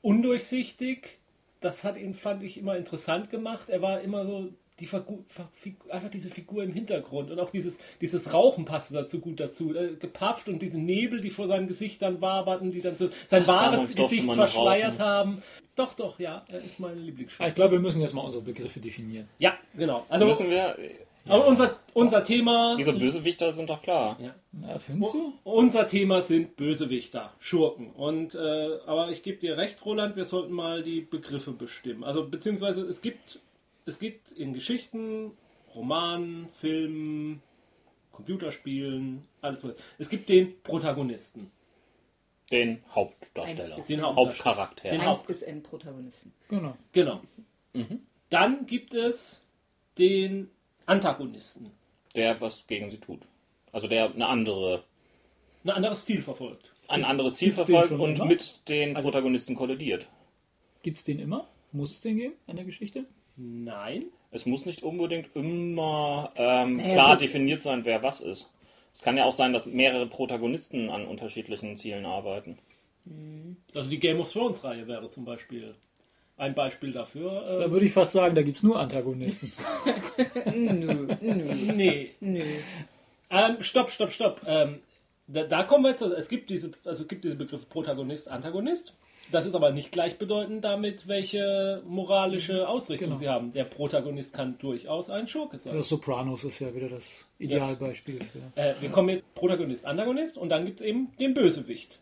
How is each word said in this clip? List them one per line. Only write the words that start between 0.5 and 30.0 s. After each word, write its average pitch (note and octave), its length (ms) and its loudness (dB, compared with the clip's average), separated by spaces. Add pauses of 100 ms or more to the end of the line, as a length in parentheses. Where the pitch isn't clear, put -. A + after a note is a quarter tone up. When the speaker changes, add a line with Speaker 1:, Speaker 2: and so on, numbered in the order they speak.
Speaker 1:
Das - 240 -6
hat G3+ 120 -4
ihn, F#3+ 180 -10
fand G3 280 -6
ich, F#3+ 160 -12
immer G3 180 -4
interessant E3+ 540 -4
gemacht. A3+ 400 -8
Er F#3 100 0
war F#3+ 220 -2
immer G3 240 -4
so G3 240 -8 (300)
die E3+ 60 -10
Figu-, F#3+ 420 -8
Fa-, E3+ 260 -16
Figu-, - 340 -18
einfach F#3 220 -8
diese F3+ 200 -10
Figur G3+ 320 -8
im F#3 100 -4
Hintergrund. D3+ 580 -6
Und E3+ 100 -6
auch F3+ 100 -4
dieses, F3 280 -6 (220)
dieses E3+ 340 -4
Rauchen F#3 300 8
passte D3 300 -6
dazu D3 260 -4
gut D#3+ 200 -10
dazu. D#3 340 -4
Äh, E3+ 200 -2
gepafft G3 540 -4
und E3+ 120 -4
diese E3 180 -6
Nebel, G#3 420 0
die G3 100 -6
vor G3+ 180 -6
seinem F#3+ 200 2
Gesicht G3 340 -6
dann F#3 180 0
waberten, F#3 500 0
die F3+ 120 -6
dann F3 140 -2
so F3+ 120 0 (200)
sein F#3 160 10
Speaker 2:
Ach, F#3 40 6
Speaker 1:
wahres F#3 220 8
Speaker 2:
damals - 240 2
durfte - 80 4 (140)
Speaker 1:
Gesicht B3 100 2
Speaker 2:
man - 100 2
noch - 140 8
Speaker 1:
verschleiert F#3+ 440 4
Speaker 2:
rauchen. G#3+ 100 -2
Speaker 1:
haben. G3+ 380 2 (340)
Doch, B3+ 180 0
doch, G3 260 -8
ja, F3 280 -8
er F3+ 140 -10
ist - 180 -16
mein E3+ 180 -8
Lieblingsschurke. D#3+ 460 -8
Speaker 3:
Ah, E3+ 40 2
ich D#3+ 60 -2
glaube, F#3 180 8
wir F3+ 80 6
müssen E3 220 2
jetzt D3 120 0
mal C3+ 80 -4
unsere B2 220 -6
Begriffe A#2+ 360 -10
definieren. A2 480 -10 (100)
Speaker 1:
Ja, F#3 180 4 (200)
genau. D3 320 -2
Also, F#3+ 180 6
Speaker 2:
Müssen G#3 240 4
wir? F#3 260 2 (500)
Speaker 1:
aber G3+ 120 8
Speaker 2:
Ja. C#4 60 8
Speaker 1:
unser, B3+ 360 6 (140)
unser A3 260 6
Speaker 2:
Doch. - 60 -6
Speaker 1:
Thema A#3 500 4
Speaker 2:
Wieso C#3+ 160 2
Bösewichter D#3 600 0
sind D#3+ 180 -6
doch D3+ 120 -4
klar. B2 380 0
Speaker 1:
Ja. B2 140 -12 (340)
Speaker 3:
Ja, D#3 100 -8
findest G3 360 -2
du? D4+ 180 -4 (120)
Speaker 1:
U-, F#3+ 60 -8
unser A3+ 380 6
Thema F#3+ 340 4
sind E3 340 2
Bösewichter, B2+ 840 -4
Schurken. D3+ 500 0
Und, D#3+ 460 -4
äh, - 20 -8 (480)
aber E3 240 0
ich D#3+ 140 -8
geb G3 160 -6
dir D#3+ 160 -2
recht, G3 280 -4
Roland, G#3 320 -2